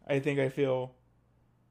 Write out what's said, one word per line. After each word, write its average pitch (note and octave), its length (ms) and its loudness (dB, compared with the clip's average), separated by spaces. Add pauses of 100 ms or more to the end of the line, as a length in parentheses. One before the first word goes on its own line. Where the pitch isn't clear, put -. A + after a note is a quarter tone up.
I C#3 120 2
think C#3 200 0
I C3 100 2
feel, C3 440 -2 (760)